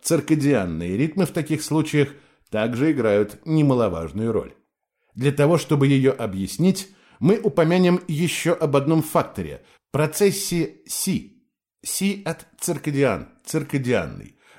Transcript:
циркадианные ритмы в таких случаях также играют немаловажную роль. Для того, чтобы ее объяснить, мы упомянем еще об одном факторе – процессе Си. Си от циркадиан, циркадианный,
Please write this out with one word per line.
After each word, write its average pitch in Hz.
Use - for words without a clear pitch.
циркадианные 120
ритмы 160
в 143
таких 156
случаях 147
также 117
играют 104
немаловажную 113
роль. 101
Для 135
того, 147
чтобы 139
ее 135
объяснить, 113
мы 202
упомянем 175
еще 160
об 143
одном 151
факторе – 87
процессе 165
Си. -
Си 196
от 165
циркадиан, 139
циркадианный, 123